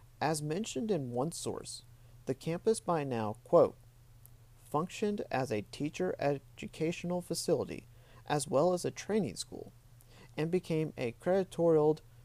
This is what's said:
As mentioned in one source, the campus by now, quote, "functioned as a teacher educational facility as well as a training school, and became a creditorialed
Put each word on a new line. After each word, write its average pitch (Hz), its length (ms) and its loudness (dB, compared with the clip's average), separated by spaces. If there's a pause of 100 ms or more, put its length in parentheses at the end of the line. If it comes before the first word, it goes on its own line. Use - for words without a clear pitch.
(200)
As 147 220 0
mentioned 208 480 -4
in 139 220 0
one 127 200 0
source, - 520 -8 (420)
the 135 80 0
campus 175 460 -2
by 165 240 0
now, 113 400 -2
quote, 151 340 6 (840)
"functioned 202 680 -2
as 131 220 -2
a 107 100 0
teacher - 580 -4
educational 170 1000 -4
facility - 680 -2 (380)
as 143 220 -2
well 151 260 4
as 175 100 -2
a 135 80 -2
training 185 440 -2
school, - 360 -12 (640)
and 160 160 -2
became 160 460 0
a 120 240 -4
creditorialed 170 760 4 (260)